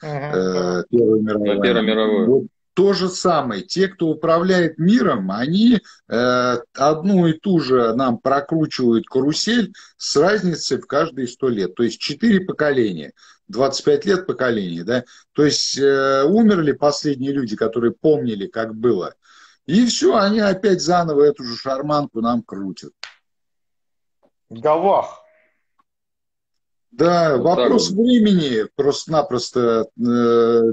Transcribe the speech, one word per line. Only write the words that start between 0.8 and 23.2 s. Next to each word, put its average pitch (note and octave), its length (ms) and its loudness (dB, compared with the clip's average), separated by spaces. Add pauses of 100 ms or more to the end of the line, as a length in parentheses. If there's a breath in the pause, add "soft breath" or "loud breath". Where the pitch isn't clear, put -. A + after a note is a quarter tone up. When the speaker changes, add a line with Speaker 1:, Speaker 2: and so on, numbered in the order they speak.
Speaker 2:
Первую A2 320 2
мировую G#2 340 -2
Speaker 3:
На G2+ 60 -2
Первую A#2 240 0
Speaker 2:
войну. A2 80 0
Speaker 3:
мировую. G#2+ 360 0
Speaker 2:
Вот C3+ 120 2 (320)
то G3 180 2
же F#3 160 -2
самое. C#3 540 -2
Те, F#3+ 260 -2
кто F3 200 -4
управляет E3 720 0
миром, D#3+ 520 0
они, F#3 480 2 (300 loud breath)
э, B2 480 0 (180)
одну D#3+ 540 2
и D#3 40 2
ту F3 280 0
же B2 340 2
нам B2 240 -2
прокручивают C#3 880 0
карусель F3+ 640 -2 (240 loud breath)
с - 200 -6
разницей F3 600 0
в - 80 -16
каждые C3+ 400 -4
сто - 220 -4
лет. G2+ 260 -4
То - 100 -2
есть A2+ 160 -2
четыре G#3 400 0
поколения, A#2+ 720 -2 (360 soft breath)
двадцать C3+ 360 -2
пять D3 220 2
лет F#3+ 200 -2
поколения, G#2 580 -4
да. A#2+ 200 -4 (280 soft breath)
То D3 120 2
есть, - 340 -2
э, C3+ 460 2
умерли F#3 480 2
последние C#3 600 -2
люди, A#2+ 240 -4
которые A2+ 360 -2
помнили, A#2+ 560 -2
как A2 260 -8
было. A2 400 -2 (520 soft breath)
И A3 200 2
все, C#4+ 300 0
они G#3 240 2
опять F#3+ 420 0
заново D#3+ 400 2
эту C#3+ 220 2
же A#2 120 -10
шарманку C3+ 640 -4
нам A#2 220 -2
крутят. F#2+ 500 -12 (1600)